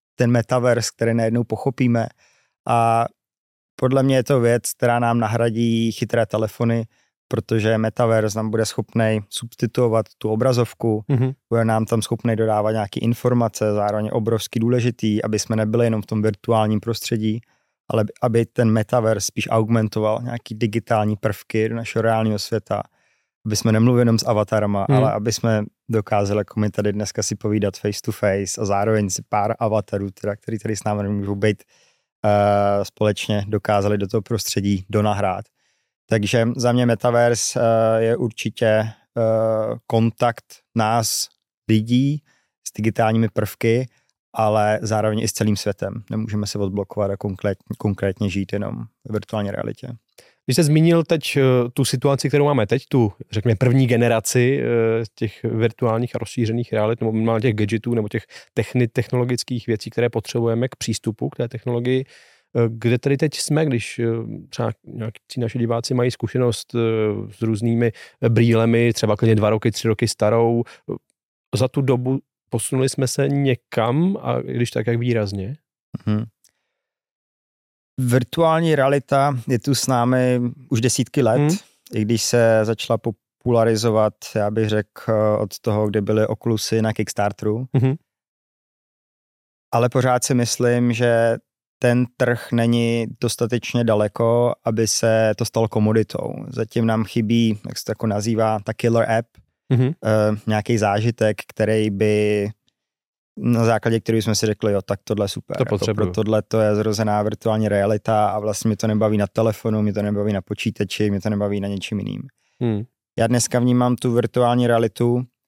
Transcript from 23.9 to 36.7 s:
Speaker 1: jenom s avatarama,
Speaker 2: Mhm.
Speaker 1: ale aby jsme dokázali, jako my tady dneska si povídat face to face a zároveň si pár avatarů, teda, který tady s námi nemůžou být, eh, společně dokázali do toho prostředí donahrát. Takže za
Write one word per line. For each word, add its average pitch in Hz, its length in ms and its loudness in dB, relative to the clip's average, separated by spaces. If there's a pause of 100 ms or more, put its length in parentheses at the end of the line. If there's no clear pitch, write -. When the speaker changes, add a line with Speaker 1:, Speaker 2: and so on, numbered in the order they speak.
Speaker 1:
jenom 113 180 4
s - 80 -4
avatarama, 104 640 0
Speaker 2:
Mhm. 139 100 4
Speaker 1:
ale 107 140 2
aby 107 200 -2
jsme 110 320 0 (240)
dokázali, 104 520 0
jako 104 200 -4
my 107 100 0
tady 104 220 -2
dneska 104 300 -6
si 104 140 -6
povídat 104 400 -2
face 104 280 -4
to 110 80 -4
face 98 480 -2
a 110 40 -4
zároveň 101 460 0
si - 180 -6
pár 107 300 -2
avatarů, 104 520 -2
teda, 101 260 -6
který 113 220 -8
tady 110 180 -6
s - 80 -10
námi 104 180 -2
nemůžou 101 320 -4
být, 104 280 0 (600)
eh, 101 600 4
společně 104 640 -2
dokázali 104 500 0
do 98 80 -2
toho 104 160 -2
prostředí 101 680 -2
donahrát. 101 540 0 (640)
Takže 113 480 2
za 120 160 2